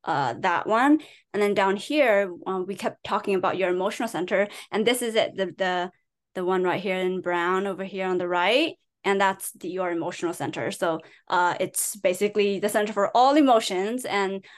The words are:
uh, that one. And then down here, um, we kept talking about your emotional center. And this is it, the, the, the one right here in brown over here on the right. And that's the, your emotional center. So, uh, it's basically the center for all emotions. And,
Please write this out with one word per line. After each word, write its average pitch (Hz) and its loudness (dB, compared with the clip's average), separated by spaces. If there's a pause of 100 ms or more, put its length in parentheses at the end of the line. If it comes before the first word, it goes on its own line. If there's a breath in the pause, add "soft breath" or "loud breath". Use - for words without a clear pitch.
uh, 139 0
that 180 0
one. 269 4 (320 loud breath)
And 208 -2
then 202 2
down 196 2
here, 208 2 (140)
um, 185 -4
we 196 -8
kept - -8
talking 202 -2
about 185 0
your 180 0
emotional 202 -2
center. 185 -2 (220 loud breath)
And 202 0
this 247 2
is 226 -4
it, - 0
the, 190 -2 (100)
the, 180 -2 (440)
the 190 -6
one 185 2
right 180 0
here 185 -2
in 185 -2
brown 180 0
over 190 -6
here 190 -6
on 185 0
the 180 -2
right. 196 2 (320)
And 196 2
that's 190 0
the, - -12
your 180 -4
emotional 170 -4
center. 139 -6
So, 165 -2 (280 loud breath)
uh, 175 2
it's - -4
basically 202 0
the 208 -2
center 208 -2
for 202 0
all 262 6
emotions. 226 2
And, 196 -2 (140 loud breath)